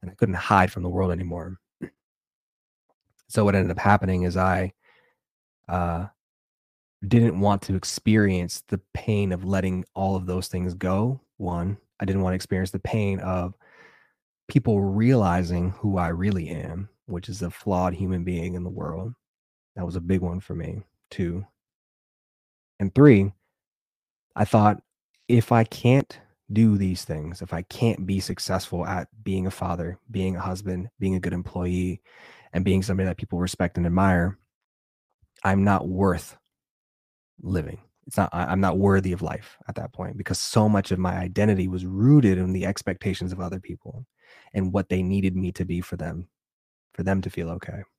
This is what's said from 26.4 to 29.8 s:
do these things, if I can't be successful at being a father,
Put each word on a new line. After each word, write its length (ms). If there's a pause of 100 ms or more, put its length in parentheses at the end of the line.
do 260
these 260
things, 380
if 120
I 80
can't 440
be 140
successful 680
at 220 (160)
being 220
a 40
father, 480 (120)